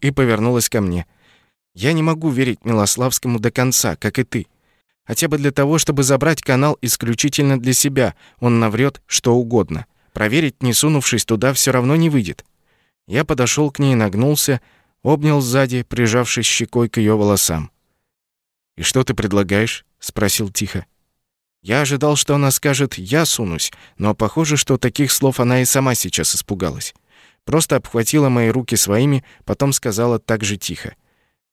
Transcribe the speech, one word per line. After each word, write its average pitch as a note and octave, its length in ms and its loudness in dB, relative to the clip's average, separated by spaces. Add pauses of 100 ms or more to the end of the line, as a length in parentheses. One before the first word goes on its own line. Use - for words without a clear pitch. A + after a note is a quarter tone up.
и C#3+ 100 0
повернулась A#2+ 580 2
ко A2+ 120 0
мне. F2+ 240 -2 (680)
Я A#2 200 -2
не D#3+ 100 0
могу D#3+ 260 0
верить B2+ 360 -2
Милославскому A#2 720 0
до A2+ 120 0
конца, B2 440 0
как - 240 -4
и B2+ 40 0
ты. A2+ 240 -6 (580)
Хотя - 220 -2
бы D3+ 100 -2
для C#3+ 140 0
того, C#3+ 260 2
чтобы C#3+ 260 0
забрать C#3 380 2
канал C#3 400 0
исключительно C3+ 800 0
для B2+ 140 0
себя, C3 420 0 (240)
он A#2+ 200 2
наврёт A2+ 480 0
что - 280 0
угодно. A2+ 500 0 (280)
Проверить, C3 500 0
не B2 100 2
сунувшись C#3+ 520 0
туда, A#2 280 0
всё C3 180 0
равно B2+ 240 2
не E3 140 4
выйдет. A2 360 -2 (640)
Я C3+ 180 -2
подошёл C#3 460 0
к - 80 -10
ней, C#3 160 4
нагнулся, A#2 680 0 (420)
обнял D3 380 2
сзади, B2+ 420 0
прижавшись A#2 640 0
щекой A#2+ 420 0
к - 100 -6
её G#2+ 200 4
волосам. G2 540 0 (1040)
"И E2 60 -10
что C3 200 0
ты B2 100 -2
предлагаешь?" G2+ 720 -2 (140)
спросил G2+ 500 -2
тихо. F#2+ 360 -6 (760)
Я A2+ 200 0
ожидал, C#3+ 340 0
что C#3+ 200 0
она C#3+ 160 2
скажет: C#3 440 -2
"Я A#2+ 300 0
сунусь", F2 460 -4 (260)
но G#2 180 -2
похоже, D3 420 0
что C3 200 0
таких C3 340 0
слов C3+ 280 0
она B2+ 220 2
и B2+ 40 0
сама C3 300 0
сейчас - 400 -2
испугалась. F2 580 -6 (500)
Просто D#3 320 0
обхватила C3 540 0
мои A#2+ 200 2
руки A#2 260 -2
своими, B2+ 480 0 (220)
потом C#3 280 0
сказала A#2 460 -2
так A2 240 -4
же G2+ 140 -4
тихо: - 380 -12 (580)